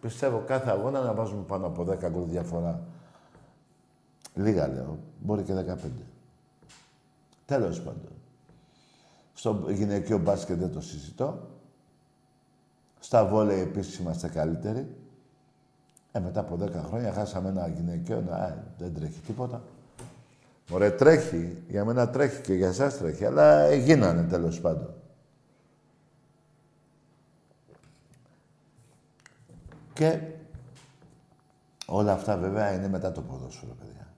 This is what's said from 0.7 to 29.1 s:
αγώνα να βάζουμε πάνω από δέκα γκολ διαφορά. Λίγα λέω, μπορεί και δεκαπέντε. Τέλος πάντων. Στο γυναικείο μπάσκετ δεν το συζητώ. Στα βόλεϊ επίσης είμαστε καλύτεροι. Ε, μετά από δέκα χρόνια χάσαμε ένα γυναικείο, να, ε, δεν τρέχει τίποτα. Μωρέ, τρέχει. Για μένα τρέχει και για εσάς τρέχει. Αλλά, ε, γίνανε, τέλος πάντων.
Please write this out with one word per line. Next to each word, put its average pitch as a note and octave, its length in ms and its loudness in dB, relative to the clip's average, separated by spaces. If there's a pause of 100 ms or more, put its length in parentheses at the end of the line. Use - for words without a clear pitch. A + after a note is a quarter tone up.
αγώνα A#2+ 320 0
να A#2+ 120 0
βάζουμε G#2 300 -4
πάνω F#2+ 240 -4
από E2+ 160 -4
δέκα F2+ 260 -2
γκολ E2+ 200 -4
διαφορά. E2+ 540 -4 (1500)
Λίγα F#2+ 340 2
λέω, C2+ 320 -6 (200)
μπορεί G2+ 240 -2
και G2 100 -4
δεκαπέντε. F2+ 500 -6 (1400)
Τέλος A2 360 0
πάντων. - 280 -12 (1200)
Στο G#2 360 -2
γυναικείο G2+ 480 0
μπάσκετ F#2 420 0
δεν F2+ 120 -2
το D2+ 100 -8
συζητώ. B2 680 -8 (1500)
Στα A2+ 260 4
βόλεϊ G#2 360 4
επίσης F2+ 360 -4
είμαστε E2+ 300 -4
καλύτεροι. E2 680 -4 (1160)
Ε, A2+ 80 -4
μετά F2 200 -4
από F2 160 -4
δέκα E2+ 280 -4
χρόνια G2 300 -4
χάσαμε F#2+ 360 -4
ένα F#2 180 -2
γυναικείο, E2+ 540 -4
να, F#2 240 -4
ε, F#2 180 -8 (140)
δεν F2+ 160 -8
τρέχει D#2 260 -8
τίποτα. A#2+ 420 -8 (1080)
Μωρέ, F#2+ 220 4
τρέχει. F2 760 4
Για G2+ 180 -2
μένα A#2+ 240 2
τρέχει B2+ 320 0
και - 120 0
για F#2 140 4
εσάς C3 300 0
τρέχει. E2 280 -2
Αλλά, C#3 180 6
ε, D3+ 320 10
γίνανε, A#2+ 480 6
τέλος E2+ 380 0
πάντων. D#2+ 320 -2 (4000)